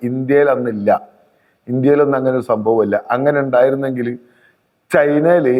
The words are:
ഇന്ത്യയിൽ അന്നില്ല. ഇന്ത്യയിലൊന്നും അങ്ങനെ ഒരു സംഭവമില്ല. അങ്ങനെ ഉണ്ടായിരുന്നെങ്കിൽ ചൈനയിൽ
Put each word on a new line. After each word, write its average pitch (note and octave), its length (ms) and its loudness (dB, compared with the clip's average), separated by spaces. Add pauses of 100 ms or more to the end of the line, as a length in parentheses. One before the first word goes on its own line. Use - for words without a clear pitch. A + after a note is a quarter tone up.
ഇന്ത്യയിൽ C3 440 0
അന്നില്ല. A2 360 -4 (840)
ഇന്ത്യയിലൊന്നും C#3 480 2
അങ്ങനെ C3 200 -2
ഒരു A#2+ 120 -8
സംഭവമില്ല. G#2+ 440 0 (200)
അങ്ങനെ C#3+ 280 0
ഉണ്ടായിരുന്നെങ്കിൽ C3 640 0 (880)
ചൈനയിൽ D3+ 520 2 (120)